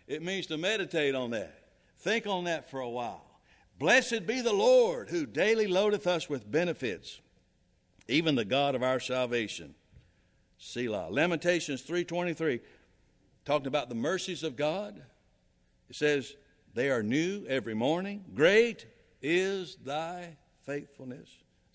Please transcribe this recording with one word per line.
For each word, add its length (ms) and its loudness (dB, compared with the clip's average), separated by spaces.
It 140 -6
means 260 -4
to 100 -4
meditate 580 0
on 160 -4
that. 280 -6
Think 280 -2
on 200 -2
that 240 -4
for 100 -8
a 100 -6
while. 360 -6
"Blessed 460 4
be 140 -2
the 140 0
Lord 560 6
who 160 -2
daily 420 2
loadeth 400 2
us 220 0
with 200 -6
benefits, 680 -2
even 280 4
the 100 2
God 300 2
of 80 -2
our 160 2
salvation, 760 -4
Selah." 500 -4
Lamentations 720 0
three 240 -4
twenty-three, 560 -2
talking 240 0
about 220 -2
the 60 -6
mercies 480 -2
of 120 -4
God. 460 -4
It 80 -18
says, 380 0
"They 160 2
are 120 2
new 440 0
every 260 -2
morning. 500 0
Great 500 6
is 640 0
thy 540 -8
faithfulness." 680 -10